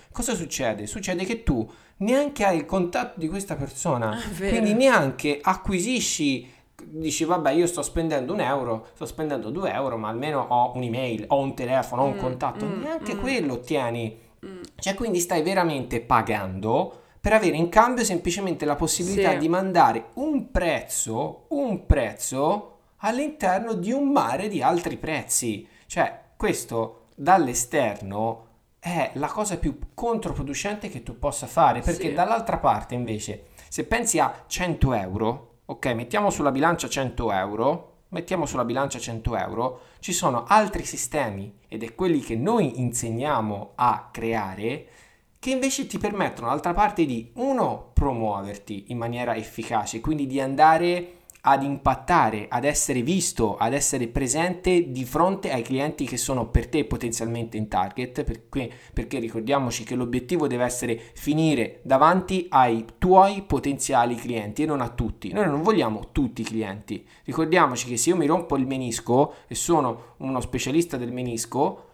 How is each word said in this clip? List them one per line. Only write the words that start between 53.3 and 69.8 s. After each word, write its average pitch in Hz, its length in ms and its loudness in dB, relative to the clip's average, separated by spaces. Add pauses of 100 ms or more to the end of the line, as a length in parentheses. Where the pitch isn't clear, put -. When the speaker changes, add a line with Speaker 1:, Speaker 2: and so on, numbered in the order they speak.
Speaker 1:
ad 113 160 0
essere 131 360 0
presente 165 840 2
di 123 140 -4
fronte 180 440 0
ai 127 120 0
clienti 139 420 -2
che 123 140 -4
sono 123 300 -2
per 120 200 2
te 147 160 2
potenzialmente 117 720 -4
in 107 120 -2
target, 123 560 -2
perché, - 460 -4 (220)
perché 123 260 -4
ricordiamoci 117 680 -2
che 123 100 -6
l'obiettivo 123 520 0
deve 123 180 0
essere 120 360 -2 (140)
finire 147 720 0
davanti 175 640 4
ai 120 340 4 (140)
tuoi 190 420 8
potenziali 131 760 0
clienti 110 480 -4
e - 20 0
non 143 160 0
a 117 80 -4
tutti. 107 420 -6
Noi 202 140 2
non 147 160 0
vogliamo 135 500 2
tutti 123 300 0
i - 20 -2
clienti. 104 640 -6 (180)
Ricordiamoci 156 640 2
che 120 80 -4
se 160 140 2
io 185 60 4
mi 160 100 2
rompo 156 320 2
il 131 80 0
menisco 131 720 2 (100)
e - 80 -10
sono 135 640 0